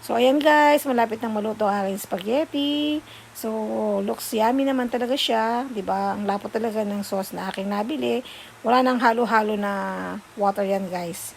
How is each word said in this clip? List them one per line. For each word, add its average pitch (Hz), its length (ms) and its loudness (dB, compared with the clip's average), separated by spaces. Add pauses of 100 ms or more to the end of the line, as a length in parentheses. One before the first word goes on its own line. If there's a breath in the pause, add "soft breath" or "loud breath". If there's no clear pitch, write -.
So, 233 160 0
ayan, 262 240 4
guys, 294 400 6
malapit 233 400 0
nang 226 80 -2
maluto 214 320 -2
ang 202 240 0
aking 196 160 -4
spaghetti. 294 960 -2 (320 loud breath)
So, - 160 -10 (560)
looks 226 320 -4
yummy 247 320 4
naman 254 240 0
talaga 247 240 0
siya. 233 560 0
Diba? 196 480 -2
Ang 208 80 -4
lapot 202 240 -2
talaga 220 320 -2
ng 202 240 -4
sauce 196 240 -4
na 185 160 -6
aking 196 240 -6
nabili. 240 480 -2 (480 loud breath)
Wala 254 160 6
nang 254 160 2
halo-halo 226 560 2
na 202 160 -2 (640)
water 196 320 0
yan, 196 240 -2
guys. 175 460 -8